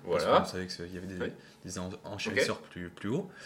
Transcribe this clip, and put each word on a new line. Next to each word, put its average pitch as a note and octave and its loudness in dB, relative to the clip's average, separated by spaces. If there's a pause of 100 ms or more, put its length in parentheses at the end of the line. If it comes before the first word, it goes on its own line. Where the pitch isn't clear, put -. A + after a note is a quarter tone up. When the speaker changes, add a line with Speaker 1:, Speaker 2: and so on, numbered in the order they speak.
Speaker 1:
parce D#2+ 4
Speaker 2:
Voilà. C#3 8
Speaker 1:
qu'on - 0
savait F#2 -2
qu'il F2 -8
y F#2 -6
avait F2+ -6
des, F#2 -6
Speaker 2:
Ouais. G#2+ -2 (320)
Speaker 1:
des F#2 -6
en-, F#2 -2 (140)
enchérisseurs G#2+ 0
Speaker 2:
Ok. - -18
Speaker 1:
plus, F2 -6
plus - -6
hauts. D#3+ 0 (160)